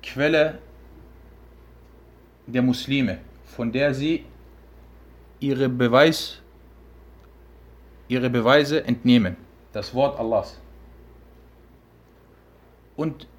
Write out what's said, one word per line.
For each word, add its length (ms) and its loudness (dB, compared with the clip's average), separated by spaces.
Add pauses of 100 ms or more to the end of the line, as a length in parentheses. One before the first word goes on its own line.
Quelle 580 0 (1900)
der 160 -2
Muslime, 580 -2 (260)
von 260 -8
der 220 0
sie 300 -4 (1160)
ihre 300 0
Beweis, 720 2 (1700)
ihre 220 -2
Beweise 560 2
entnehmen. 500 2 (380)
Das 200 -10
Wort 260 -2
Allahs. 400 -2 (2250)
Und 320 -8 (120)